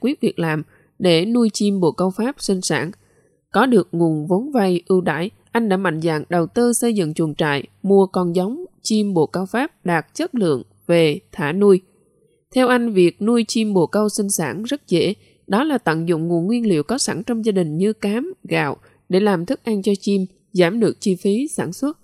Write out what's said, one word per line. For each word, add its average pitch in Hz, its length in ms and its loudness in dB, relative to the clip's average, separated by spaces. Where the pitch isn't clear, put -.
quyết 269 200 -2
việc - 180 -2
làm 156 240 -2
để 175 260 4
nuôi 233 280 2
chim 202 260 0
bồ 196 120 2
câu 185 260 -2
Pháp 240 200 -4
sinh 190 240 -4
sản. 156 300 -4
Có 214 140 4
được 233 260 2
nguồn 160 360 -2
vốn 214 240 -2
vay 190 360 0
ưu 185 140 2
đãi, 175 280 -4
anh 233 180 0
đã 190 80 2
mạnh 170 240 -2
dạn 156 280 -2
đầu 170 180 0
tư 240 260 0
xây 233 200 0
dựng 165 200 -2
chuồng 151 220 -2
trại, 143 320 -2
mua 196 240 4
con 180 300 -2
giống 233 300 -2
chim 208 300 0
bồ 160 120 4
câu 185 200 -4
Pháp 247 400 -6
đạt 165 280 0
chất 302 220 -6
lượng 160 280 0
về 165 320 2
thả 147 200 -4
nuôi. 190 300 6
Theo 254 120 4
anh, 240 260 2
việc 180 280 4
nuôi 233 260 2
chim 220 260 0
bồ 175 140 2
câu 214 220 0
sinh 202 200 -4
sản 165 340 -4
rất 277 240 -8
dễ, 170 260 0
đó 208 160 0
là 302 140 0
tận 165 300 -2
dụng 165 200 0
nguồn 170 180 0
nguyên 226 240 0
liệu 151 140 2
có 240 140 -4
sẵn 190 260 -6
trong 226 220 -4
gia 226 60 2
đình 165 260 -2
như 202 160 0
cám, 247 400 -4
gạo 156 340 -4
để 185 100 2
làm 196 260 2
thức 262 180 -4
ăn 214 180 -2
cho 202 180 0
chim, 196 260 0
giảm 180 280 2
được 180 220 0
chi 190 220 0
phí 220 240 0
sản 156 260 -6
xuất. 294 300 -6